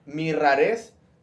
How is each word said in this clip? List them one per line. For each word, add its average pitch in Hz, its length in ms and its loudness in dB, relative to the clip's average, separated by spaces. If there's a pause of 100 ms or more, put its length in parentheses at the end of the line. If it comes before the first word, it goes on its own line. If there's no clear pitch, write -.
mi 160 260 -6
rarez 156 600 0 (300)